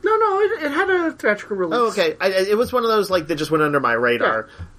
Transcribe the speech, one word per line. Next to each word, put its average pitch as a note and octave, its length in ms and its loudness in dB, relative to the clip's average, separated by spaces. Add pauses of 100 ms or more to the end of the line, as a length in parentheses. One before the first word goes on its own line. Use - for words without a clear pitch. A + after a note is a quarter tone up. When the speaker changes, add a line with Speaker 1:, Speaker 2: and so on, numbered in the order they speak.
Speaker 1:
No, G#4+ 140 2
no, G#4+ 240 2
it, G4+ 240 0
it C#4+ 80 -2
had F#4 180 0
a F4 220 0
theatrical G#3 460 -2
release. F3+ 200 -2
Speaker 2:
Oh, A#3+ 100 2
okay. F3+ 340 0
I, F#3 60 2
I, - 20 2 (220)
it G#3 60 4
was A#3+ 140 0
one A#3+ 140 0
of A3+ 40 2
those, G#3 200 0
like, F3 180 0
that E3 80 -2
just D3+ 160 -4
went D#3 120 2
under C#3+ 180 2
my A#2+ 100 0
radar. A#2 560 0
Speaker 1:
Yeah. - 180 -18 (140)